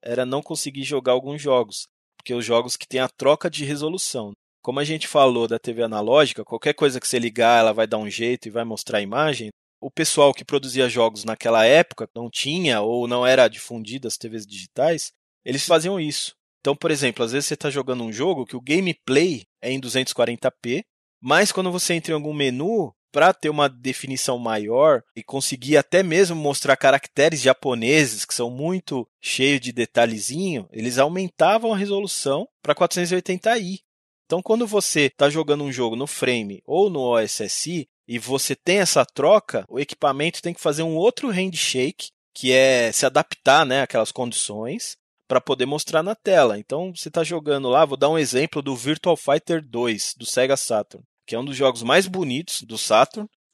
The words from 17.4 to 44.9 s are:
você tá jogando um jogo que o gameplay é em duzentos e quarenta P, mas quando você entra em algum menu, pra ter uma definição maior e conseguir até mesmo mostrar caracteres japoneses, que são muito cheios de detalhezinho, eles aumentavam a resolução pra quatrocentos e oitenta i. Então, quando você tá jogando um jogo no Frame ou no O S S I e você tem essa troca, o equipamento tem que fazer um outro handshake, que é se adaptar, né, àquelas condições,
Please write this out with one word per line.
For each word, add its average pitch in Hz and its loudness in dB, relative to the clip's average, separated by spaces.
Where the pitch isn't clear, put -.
você 147 -4
tá 147 -6
jogando 127 -4
um 110 -8
jogo 139 -2
que - -12
o 123 -10
gameplay 151 0
é 120 -6
em 131 -4
duzentos 123 -4
e - -12
quarenta 120 -2
P, 123 -6
mas 160 2
quando 185 -4
você 175 -2
entra 160 -4
em - 0
algum 151 -6
menu, 147 -2
pra 170 6
ter 160 -4
uma 147 2
definição 127 -6
maior 117 2
e 113 -14
conseguir 135 -2
até 175 4
mesmo 170 2
mostrar 143 0
caracteres 139 2
japoneses, 127 2
que - -8
são 120 -4
muito 143 -6
cheios 135 0
de 123 -8
detalhezinho, 117 -2
eles 117 -4
aumentavam 190 2
a 196 -2
resolução 196 -4
pra 147 0
quatrocentos 175 0
e 185 2
oitenta 185 -2
i. 190 -8
Então, 175 -2
quando 226 0
você 185 0
tá 143 4
jogando 147 0
um 139 -6
jogo 117 -2
no 135 -6
Frame 113 -4
ou 190 2
no 151 -4
O 120 2
S 107 -2
S 104 -6
I 165 -6
e 117 -8
você 131 -4
tem 190 0
essa 147 4
troca, 151 2
o 120 -6
equipamento 147 -2
tem 170 -8
que - -16
fazer 156 -2
um 160 -4
outro 233 0
handshake, 165 -2
que 127 0
é 127 6
se - 0
adaptar, 143 4
né, 135 0
àquelas 113 0
condições, 120 -8